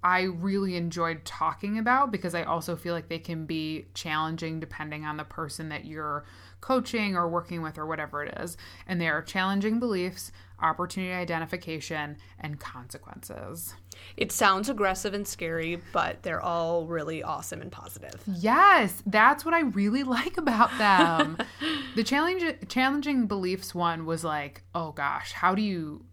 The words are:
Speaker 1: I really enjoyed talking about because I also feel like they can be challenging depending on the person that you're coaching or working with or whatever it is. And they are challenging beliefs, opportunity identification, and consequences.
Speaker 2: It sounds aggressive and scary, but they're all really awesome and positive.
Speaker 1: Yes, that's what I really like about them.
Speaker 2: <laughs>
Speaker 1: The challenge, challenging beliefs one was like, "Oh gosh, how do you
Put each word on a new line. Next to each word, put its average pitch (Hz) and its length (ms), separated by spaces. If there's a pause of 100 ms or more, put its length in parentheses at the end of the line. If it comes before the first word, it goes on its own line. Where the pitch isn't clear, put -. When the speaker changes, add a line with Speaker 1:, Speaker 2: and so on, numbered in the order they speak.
Speaker 1:
I 185 200
really 190 540
enjoyed 165 480
talking 202 540
about 254 340
because 180 220
I 170 80
also 165 340
feel 170 160
like 165 160
they 165 100
can 165 280
be 156 480
challenging 160 680
depending 151 460
on 151 100
the 151 80
person 156 460
that 147 160
you're 151 380 (360)
coaching 233 560
or 175 120
working 170 340
with 160 160
or 156 80
whatever 151 360
it - 160
is. 175 200 (280)
And 180 140
they 165 80
are 156 140
challenging 196 580
beliefs, 185 500 (300)
opportunity 180 540
identification, 160 1040 (200)
and 147 220
consequences. - 1120 (460)
Speaker 2:
It - 120
sounds 202 380
aggressive 196 460
and 202 120
scary, 165 540 (140)
but 170 280
they're 160 200
all 170 440
really 165 360
awesome 151 400
and 180 100
positive. - 540
Speaker 1:
Yes, 226 800
that's 220 360
what 330 120
I 339 60
really 214 420
like 254 340
about 240 420
them. 170 640
Speaker 2:
<laughs> - 60 (460)
Speaker 1:
The 226 100
challenge, 339 380 (260)
challenging 269 600
beliefs 190 440
one 170 320
was 160 200
like, 147 400 (100)
"Oh 165 160
gosh, 143 400
how 185 240
do 208 80
you 165 500